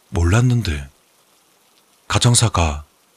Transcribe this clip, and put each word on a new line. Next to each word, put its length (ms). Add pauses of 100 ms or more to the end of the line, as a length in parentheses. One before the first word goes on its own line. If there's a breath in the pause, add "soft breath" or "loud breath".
몰랐는데 800 (1160)
가정사가 760 (320)